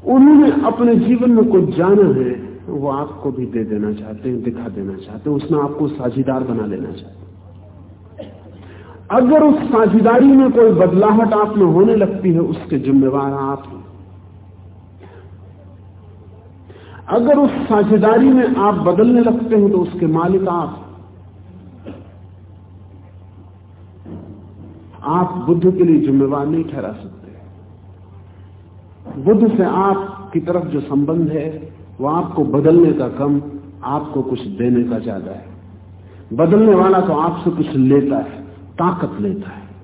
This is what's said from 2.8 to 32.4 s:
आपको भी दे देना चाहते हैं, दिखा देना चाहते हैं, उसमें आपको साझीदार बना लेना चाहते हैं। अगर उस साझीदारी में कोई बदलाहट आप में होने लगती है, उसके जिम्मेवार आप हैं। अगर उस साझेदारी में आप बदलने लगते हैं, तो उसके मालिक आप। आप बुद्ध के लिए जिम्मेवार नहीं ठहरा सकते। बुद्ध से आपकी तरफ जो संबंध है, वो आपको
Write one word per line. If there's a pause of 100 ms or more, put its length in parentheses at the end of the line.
आपको
भी
दे
देना
चाहते
हैं,
दिखा
देना
चाहते
हैं,
उसमें
आपको
साझीदार
बना
लेना
चाहते
हैं। (1900)
अगर
उस
साझीदारी
में
कोई
बदलाहट
आप
में
होने
लगती
है,
उसके
जिम्मेवार
आप
हैं। (3250)
अगर
उस
साझेदारी
में
आप
बदलने
लगते
हैं,
तो
उसके
मालिक
आप। (4000)
आप
बुद्ध
के
लिए
जिम्मेवार
नहीं
ठहरा
सकते। (1900)
बुद्ध
से
आपकी
तरफ
जो
संबंध
है, (280)
वो
आपको